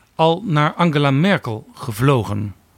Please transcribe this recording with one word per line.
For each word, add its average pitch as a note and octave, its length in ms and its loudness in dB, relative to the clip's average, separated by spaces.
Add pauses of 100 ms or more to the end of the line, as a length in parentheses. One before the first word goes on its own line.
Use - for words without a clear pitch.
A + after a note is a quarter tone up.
(160)
al E3 300 0
naar D3+ 280 0
Angela D3 380 2
Merkel C3+ 640 0
gevlogen. G#2 800 -2 (220)